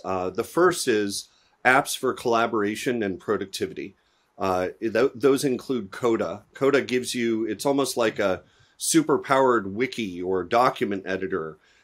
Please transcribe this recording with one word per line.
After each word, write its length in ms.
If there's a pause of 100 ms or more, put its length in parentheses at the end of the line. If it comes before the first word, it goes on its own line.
Uh, 260
the 140
first 420
is 420 (360)
apps 320
for 180
collaboration 880
and 160
productivity. 800 (420)
Uh, 300 (120)
th-, 320
those 320
include 460
Coda. 540 (100)
Coda 280
gives 340
you, 300
it's 200
almost 300
like 240
a 220 (340)
super-powered 1000
wiki 480
or 220
document 600
editor 540 (260)